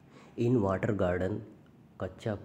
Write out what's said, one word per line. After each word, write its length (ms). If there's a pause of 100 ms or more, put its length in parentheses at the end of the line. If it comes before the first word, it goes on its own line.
(460)
in 160
water 400
garden 360 (640)
कच्चा 440